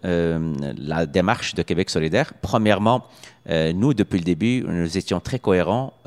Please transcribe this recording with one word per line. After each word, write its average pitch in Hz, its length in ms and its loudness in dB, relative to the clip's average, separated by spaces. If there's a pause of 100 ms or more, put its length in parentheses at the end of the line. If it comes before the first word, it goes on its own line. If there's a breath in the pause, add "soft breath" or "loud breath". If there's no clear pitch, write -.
euh, 82 480 0 (240)
la 71 280 -2
démarche 95 480 0
de 87 80 -2
Québec 87 300 -2
solidaire. 85 500 0
Premièrement, 107 640 2 (440 soft breath)
euh, 80 240 2
nous, 123 200 2
depuis 101 240 0
le 87 60 -2
début, 101 440 0
nous 85 300 -2
étions 92 220 -2
très - 200 -6
cohérents. 98 540 0 (140)